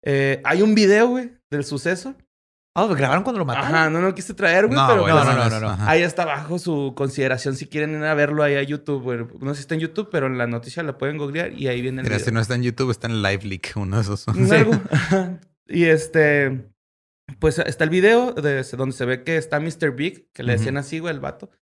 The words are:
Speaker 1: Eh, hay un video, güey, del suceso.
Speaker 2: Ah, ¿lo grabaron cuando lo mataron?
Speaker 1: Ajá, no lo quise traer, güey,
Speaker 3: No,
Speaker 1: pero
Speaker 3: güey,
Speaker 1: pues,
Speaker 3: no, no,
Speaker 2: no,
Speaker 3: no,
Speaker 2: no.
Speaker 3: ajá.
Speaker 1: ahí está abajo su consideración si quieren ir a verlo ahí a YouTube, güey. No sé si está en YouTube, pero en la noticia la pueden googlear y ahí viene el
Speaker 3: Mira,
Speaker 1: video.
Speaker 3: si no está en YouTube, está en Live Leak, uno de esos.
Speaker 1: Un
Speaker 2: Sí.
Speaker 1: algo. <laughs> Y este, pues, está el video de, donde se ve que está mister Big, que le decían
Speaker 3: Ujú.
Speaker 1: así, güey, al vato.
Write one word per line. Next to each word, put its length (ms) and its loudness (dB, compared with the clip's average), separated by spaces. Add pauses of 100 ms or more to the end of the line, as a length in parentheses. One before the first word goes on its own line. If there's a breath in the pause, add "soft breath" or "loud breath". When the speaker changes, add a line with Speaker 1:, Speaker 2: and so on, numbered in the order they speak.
Speaker 1:
Eh, 400 0
hay 180 2
un 120 4
video, 340 6
güey, 240 -4 (180)
del 140 -2
suceso. 500 -6 (600)
Speaker 2:
Ah, 120 2
¿lo 80 0
grabaron 280 2
cuando 160 -4
lo 60 -2
mataron? 300 -2
Speaker 1:
Ajá, 160 4
no 100 0
lo 140 0
quise 200 -12
traer, 320 4
güey, 120 2
Speaker 3:
No, 80 6
Speaker 1:
pero 160 6
Speaker 3:
güey, 100 4
Speaker 1:
pues, 140 6
Speaker 3:
no, 80 4
no, 100 2
Speaker 2:
no, 60 4
Speaker 3:
no, 100 -2
Speaker 2:
no. 100 -2
Speaker 3:
ajá. 200 0
Speaker 1:
ahí 120 6
está 200 -2
abajo 360 -4
su 380 -4
consideración 580 -2
si 120 -10
quieren 320 -4
ir 60 -4
a 100 0
verlo 280 2
ahí 120 2
a 80 0
YouTube, 400 -4
güey. 160 -4 (220)
No 120 -6
sé 40 -6
si 60 -12
está 120 -6
en 60 -2
YouTube, 300 -6
pero 160 0
en 120 -2
la 80 0
noticia 360 -8
la 140 -6
pueden 220 -4
googlear 340 -6
y 160 -6
ahí 140 -2
viene 180 -4
el 40 -6
Speaker 3:
Mira, 120 0
Speaker 1:
video. 100 -4
Speaker 3:
si 60 0
no 80 0
está 140 -2
en 80 0
YouTube, 280 -2
está 180 -4
en 140 -2
Live 220 -2
Leak, 320 -10
uno 200 -2
de 60 2
esos. 260 -6
Speaker 1:
Un 200 2
Speaker 2:
Sí. 60 6
Speaker 1:
algo. 180 6
<laughs> 680 0 (280)
Y 160 2
este, 840 2 (720)
pues, 200 2
está 260 -2
el 60 0
video 420 4
de, 300 -2 (140)
donde 180 -4
se 100 -6
ve 200 -4
que 120 -2
está 240 -2
mister 320 -4
Big, 400 -8
que 100 -14
le 100 0
decían 240 0
Speaker 3:
Ujú. 40 -2
Speaker 1:
así, 180 -8
güey, 160 -6
al 60 -10
vato. 300 -12 (140)